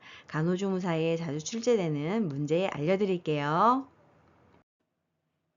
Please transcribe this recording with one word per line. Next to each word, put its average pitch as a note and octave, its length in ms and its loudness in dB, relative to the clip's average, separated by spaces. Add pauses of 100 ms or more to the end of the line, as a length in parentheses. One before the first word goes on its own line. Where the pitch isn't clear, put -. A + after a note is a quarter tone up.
(280)
간호조무사에 F3 920 0
자주 D#3 260 -4
출제되는 G3 840 0
문제 D3 400 0
알려드릴게요. F3+ 1200 2 (1700)